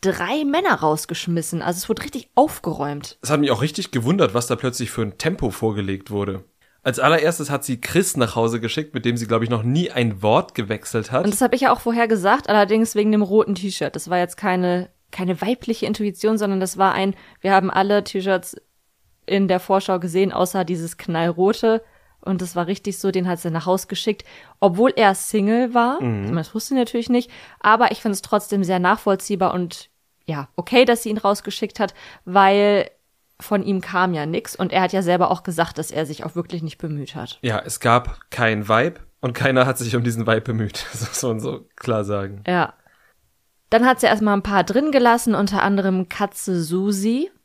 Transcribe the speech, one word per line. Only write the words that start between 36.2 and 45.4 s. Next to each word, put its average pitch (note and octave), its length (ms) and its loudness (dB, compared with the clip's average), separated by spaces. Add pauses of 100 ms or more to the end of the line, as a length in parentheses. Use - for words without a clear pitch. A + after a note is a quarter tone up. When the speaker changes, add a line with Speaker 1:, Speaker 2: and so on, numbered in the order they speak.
Speaker 1:
auch - 120 -10
wirklich E3+ 280 -6
nicht D#3+ 140 -10
bemüht D3 360 -8
hat. - 280 -12
Speaker 2:
Ja, A2 240 -2
es - 160 -10
gab - 480 0
kein G#2+ 400 0
Vibe B2 320 2 (180)
und B2 140 -4
keiner B2+ 320 2
hat B2+ 120 0
sich A#2+ 200 -4
um A#2 80 0
diesen A2+ 200 -2
Vibe A2 160 2
bemüht. A2 480 -4
<laughs> - 40 -16
Das A#2 160 -10
muss - 140 -6
man A2+ 180 -2
so C3+ 340 -8
klar A2 300 -2
sagen. G2+ 420 -6
Speaker 1:
Ja. F3+ 260 0 (960)
Dann A3+ 160 4
hat B3+ 140 4
sie - 80 2
erstmal G#3 280 2
ein G3 80 0
paar G3+ 200 2
drin A#3+ 280 0
gelassen, A#3+ 440 4
unter G3 280 2